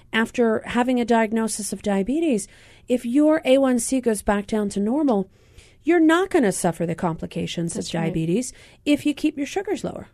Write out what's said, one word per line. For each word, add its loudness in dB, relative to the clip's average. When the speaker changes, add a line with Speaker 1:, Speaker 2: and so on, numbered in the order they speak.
Speaker 1:
after 0
having 0
a 0
diagnosis 0
of -8
diabetes, 0
if 0
your 4
A 6
one 2
C -2
goes 0
back 0
down -2
to -4
normal, 0
you're 2
not 4
gonna 2
suffer -2
the -4
complications -6
Speaker 2:
That's -6
Speaker 1:
of -8
Speaker 2:
right. -2
Speaker 1:
diabetes -2
if 0
you 0
keep -2
your -6
sugars -4
lower. -10